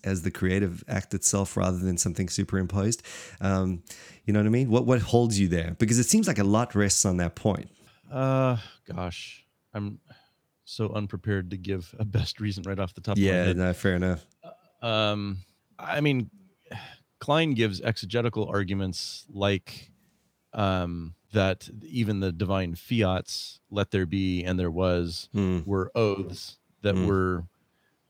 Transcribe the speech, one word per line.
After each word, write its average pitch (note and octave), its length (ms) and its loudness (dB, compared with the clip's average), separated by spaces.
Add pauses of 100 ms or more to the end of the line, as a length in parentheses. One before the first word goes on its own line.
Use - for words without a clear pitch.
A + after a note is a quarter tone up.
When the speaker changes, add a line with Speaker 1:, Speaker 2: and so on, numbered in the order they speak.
Speaker 1:
as F#2+ 200 -2
the F2+ 80 -2
creative F#2 580 0
act G2+ 260 -4
itself G2 420 0
rather F#2 220 2
than F#2 180 0
something F2+ 320 -2
superimposed? F#2+ 720 -2 (380)
Um, F#2+ 440 0 (400)
you G#2 80 2
know G#2 80 6
what G#2 60 4
I G#2+ 40 4
mean? B2 180 4
What, A#2 160 4
what B2 160 4
holds A2 380 4
you G2 80 6
there? E2+ 320 0
Because A2+ 220 4
it A#2 60 4
seems A3 200 4
like B2 140 0
a G2+ 40 4
lot A2 300 2
rests G2+ 300 4
on F#2 140 2
that E2+ 180 -2
point. - 340 0 (420)
Speaker 2:
Uh, C3 440 2 (360)
gosh, - 520 -8 (280)
I'm G2+ 280 -6 (640)
so - 280 -4
unprepared G2 580 -4
to G2 60 -6
give F#2 440 -6
a A2 40 -2
best G#2+ 360 -2
reason G2+ 260 -4
right G2 140 -4
off F#2 140 -4
the - 60 -16
top G#2 160 -4
of G2+ 60 4
my G2 60 4
Speaker 1:
Yeah, F2+ 160 4
Speaker 2:
head. F2+ 120 2
Speaker 1:
no, F2+ 160 2
fair F#2 220 0
enough. F2+ 320 0 (560)
Speaker 2:
Uh, A#2 40 -6
um, G#2 520 0 (400)
I F2+ 220 -4
mean, C3+ 300 2 (880)
Klein D3+ 340 2
gives A2 260 0
exegetical A2 680 -2
arguments G2 840 -4
like, G2 580 -2 (600)
um, F2 600 -2 (180)
that F#2+ 360 0 (140)
even G#2+ 380 -2
the F#2+ 120 0
divine F2+ 440 -2
fiats, - 840 -2 (100)
"Let G2+ 200 -2
there F#2+ 160 0
be" F#2 380 0
and F2+ 140 0
"There F2+ 120 0
was," F2 600 0
Speaker 1:
Hmm. F#2 320 2
Speaker 2:
were F#2+ 320 0
oaths G2 640 -2 (240)
that G2+ 120 2
Speaker 1:
Hmm. F#2 120 2
Speaker 2:
were, F#2 380 2 (640)